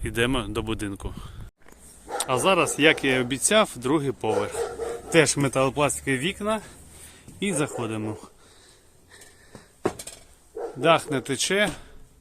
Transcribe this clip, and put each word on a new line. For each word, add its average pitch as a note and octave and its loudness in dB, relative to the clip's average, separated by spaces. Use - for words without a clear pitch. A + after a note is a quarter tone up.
йдемо A#2 0
до G#2+ -4
будинку. G2+ -6
А B2+ 2
зараз, E3 4
як D3 6
я C3 4
і C3 2
обіцяв, C#3 2
другий C3+ 0
поверх. G#2 -2
Теж D#3 6
металопластикові C3+ 0
вікна. G3+ -4
І G3 0
заходимо. A2 -4
Дах D3 4
не C3+ 0
тече. F#3 0